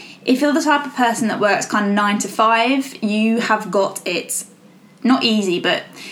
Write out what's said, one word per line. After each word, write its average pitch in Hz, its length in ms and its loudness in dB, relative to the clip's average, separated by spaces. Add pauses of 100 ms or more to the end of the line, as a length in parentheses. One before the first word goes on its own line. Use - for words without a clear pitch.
(260)
if 254 140 2
you're 294 120 2
the 311 80 2
type 294 240 0
of 262 100 -12
person 226 340 0
that - 100 -4
works 196 260 2
kind 208 220 0
of 202 60 0
nine 208 260 0
to 202 100 -4
five, 226 760 2
you 220 360 2
have 214 320 -2
got 196 360 -2
it, - 380 -6 (600)
not 254 180 4
easy, 202 380 0
but 175 240 -2 (280)